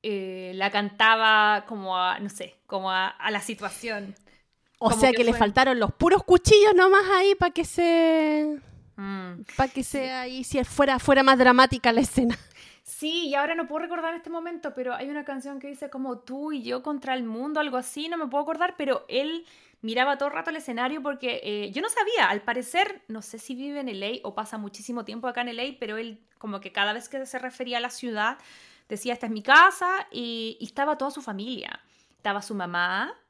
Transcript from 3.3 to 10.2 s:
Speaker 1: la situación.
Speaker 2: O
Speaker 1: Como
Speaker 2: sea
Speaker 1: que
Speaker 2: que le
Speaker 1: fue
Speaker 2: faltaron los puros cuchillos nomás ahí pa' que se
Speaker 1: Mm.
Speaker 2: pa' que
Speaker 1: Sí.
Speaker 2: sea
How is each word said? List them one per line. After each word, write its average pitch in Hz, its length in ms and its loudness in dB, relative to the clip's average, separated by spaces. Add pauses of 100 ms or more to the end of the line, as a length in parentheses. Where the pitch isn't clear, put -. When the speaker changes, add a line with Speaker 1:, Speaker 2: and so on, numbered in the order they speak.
Speaker 1:
la 202 120 -4
situación. 202 720 -10 (640)
Speaker 2:
O 220 100 2
Speaker 1:
Como 220 120 4
Speaker 2:
sea 254 100 8
Speaker 1:
que 226 80 2
Speaker 2:
que 240 60 4
le 233 80 4
Speaker 1:
fue 233 80 0
Speaker 2:
faltaron 254 380 4
los 208 140 0
puros 359 320 4
cuchillos 403 500 8
nomás 381 300 8 (100)
ahí 392 200 4
pa' 359 160 0
que 339 160 -4
se 320 960 2 (360)
Speaker 1:
Mm. 190 460 -10 (140)
Speaker 2:
pa' 269 120 0
que 262 160 -6
Speaker 1:
Sí. - 140 -8
Speaker 2:
sea 262 240 -6